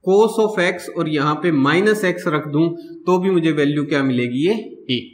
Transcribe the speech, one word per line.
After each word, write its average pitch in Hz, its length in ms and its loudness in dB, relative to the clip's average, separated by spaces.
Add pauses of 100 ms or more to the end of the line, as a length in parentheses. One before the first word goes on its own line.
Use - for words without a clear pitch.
cos 208 360 4
of 214 220 0
x 180 280 -4
और 165 180 -4
यहाँ 151 340 0
पे 175 100 0 (100)
minus 196 420 2
X 175 240 -2
रख 151 200 -2
दूं 156 200 2 (380)
तो 185 120 4
भी 190 120 0
मुझे 165 220 2
value 147 340 0
क्या 143 160 -2
मिलेगी, 127 440 0
ये 208 80 2 (360)
a। 120 120 -2 (120)